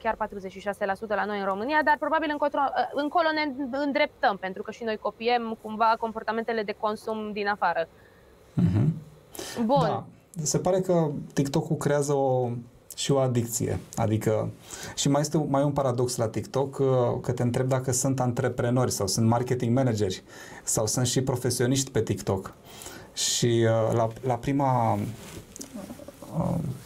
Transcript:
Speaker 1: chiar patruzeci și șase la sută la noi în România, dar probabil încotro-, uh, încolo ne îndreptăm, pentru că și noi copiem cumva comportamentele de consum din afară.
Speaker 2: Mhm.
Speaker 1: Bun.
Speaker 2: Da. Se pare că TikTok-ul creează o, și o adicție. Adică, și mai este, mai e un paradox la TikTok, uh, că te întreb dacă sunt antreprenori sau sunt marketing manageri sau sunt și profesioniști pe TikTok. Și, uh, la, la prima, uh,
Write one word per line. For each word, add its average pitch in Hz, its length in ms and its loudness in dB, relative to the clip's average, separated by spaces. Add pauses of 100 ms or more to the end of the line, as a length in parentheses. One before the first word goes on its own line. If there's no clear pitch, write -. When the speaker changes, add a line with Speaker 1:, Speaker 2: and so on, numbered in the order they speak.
Speaker 1:
chiar 220 120 -2
patruzeci 202 360 -8
și 190 80 -14
șase 202 260 -4
la 196 80 0
sută 208 220 -6
la 196 100 0
noi 208 140 -2
în 196 60 -2
România, 214 380 0
dar 302 160 4
probabil 302 320 0
încotro-, 294 440 0
uh, 247 140 0 (120)
încolo 320 300 2
ne 277 460 -2
îndreptăm, 285 600 0
pentru 190 260 -8
că 220 80 -10
și 233 120 -12
noi 220 140 -2
copiem 226 640 -2
cumva 220 380 2
comportamentele 220 640 -2
de 208 160 -6
consum 214 540 -4
din 202 140 -4
afară. 175 400 0 (680)
Speaker 2:
Mhm. 117 400 4 (720)
Speaker 1:
Bun. 269 220 4
Speaker 2:
Da. 117 160 -2 (380)
Se 151 180 0
pare 185 220 2
că 170 280 2 (240)
TikTok-ul 147 420 0
creează 143 380 2
o, 127 360 2 (460)
și - 160 0
o 139 80 4
adicție. 117 600 0 (160)
Adică, 110 540 0 (460)
și - 140 2
mai 143 120 4
este, 147 280 0
mai 139 120 4
e 143 40 4
un 147 60 2
paradox 127 440 0
la 117 120 0
TikTok, 135 520 -2
uh, 135 80 2 (340)
că - 100 -2
te 123 120 -2
întreb 127 240 2
dacă 131 240 0
sunt 131 280 0
antreprenori 123 720 2
sau 101 160 -2
sunt 113 200 2
marketing 120 480 2
manageri 110 480 0 (400)
sau - 220 0
sunt 123 220 0
și - 140 2
profesioniști 127 680 0
pe 110 100 0
TikTok. - 520 -2 (600)
Și, 117 520 2
uh, 113 300 4
la, 117 120 4 (140)
la 127 120 0
prima, 123 640 2 (1400)
uh, - 160 0 (300)